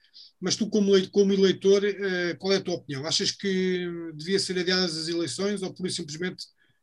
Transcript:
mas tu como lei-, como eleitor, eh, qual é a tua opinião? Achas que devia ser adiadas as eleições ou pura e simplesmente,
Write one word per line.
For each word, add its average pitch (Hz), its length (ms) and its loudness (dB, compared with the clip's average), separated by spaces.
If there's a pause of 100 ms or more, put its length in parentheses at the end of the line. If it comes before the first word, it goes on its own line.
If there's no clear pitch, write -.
(400)
mas 185 140 -2
tu 208 140 -2
como 196 240 4
lei-, 190 160 6
como 202 240 4
eleitor, 196 520 4
eh, 185 500 -2
qual 190 180 -2
é 196 40 4
a 190 40 0
tua 175 140 -4
opinião? 143 320 -6
Achas 170 260 -2
que 180 800 -2
devia 170 240 -2
ser 185 200 -4
adiadas 180 380 0
as 160 120 -8
eleições 185 540 -4
ou 180 100 -6
pura 185 160 -6
e - 40 -6
simplesmente, 160 520 -8 (380)